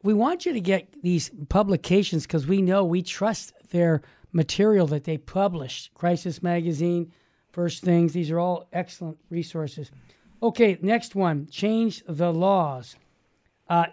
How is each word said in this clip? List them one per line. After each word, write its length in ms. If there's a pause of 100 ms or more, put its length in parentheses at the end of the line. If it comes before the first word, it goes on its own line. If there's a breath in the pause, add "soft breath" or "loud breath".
we 120
want 320
you 60
to 80
get 420
these 280 (180)
publications 760
'cause 200
we 160
know, 220
we 180
trust 500 (180)
their 320 (300 soft breath)
material 540
that 180
they 140
publish. 760
Crisis 480
Magazine, 680 (400 soft breath)
First 320
Things, 300
these 180
are 80
all 340
excellent 460 (120)
resources. 600 (520 soft breath)
Okay, 400
next 320
one, 360
change 560
the 260
laws. 600 (760)
Uh, 240